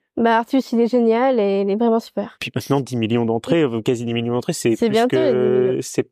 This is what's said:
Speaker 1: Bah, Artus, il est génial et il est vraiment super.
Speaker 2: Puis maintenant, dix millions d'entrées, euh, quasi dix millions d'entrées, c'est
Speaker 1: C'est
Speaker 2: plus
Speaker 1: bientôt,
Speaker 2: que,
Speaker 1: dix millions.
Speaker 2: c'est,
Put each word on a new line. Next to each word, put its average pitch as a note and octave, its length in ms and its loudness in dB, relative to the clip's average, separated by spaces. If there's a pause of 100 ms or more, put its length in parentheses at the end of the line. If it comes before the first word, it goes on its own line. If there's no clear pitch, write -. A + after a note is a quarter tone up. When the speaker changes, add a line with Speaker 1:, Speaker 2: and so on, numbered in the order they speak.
(180)
Speaker 1:
Bah, A3+ 200 2
Artus, A#3+ 340 -2
il A#3 80 2
est A#3 80 2
génial A#3+ 520 2
et G3 220 0
il G3 80 -2
est G3 60 0
vraiment A3+ 240 2
super. - 400 -10
Speaker 2:
Puis - 140 -8
maintenant, C#3 260 -2
dix B2+ 160 -6
millions A#2 300 0
d'entrées, A#2 360 0
euh, A#2 200 0
quasi A#2+ 240 -2
dix A#2 80 -4
millions A#2 200 -2
d'entrées, B2 200 -4
c'est A#2 220 0
Speaker 1:
C'est A#3 100 0
Speaker 2:
plus G#3+ 60 0
Speaker 1:
bientôt, A3+ 240 2
Speaker 2:
que, C4+ 160 2
Speaker 1:
dix B2+ 360 2
millions. C3 140 -2
Speaker 2:
c'est, - 300 -4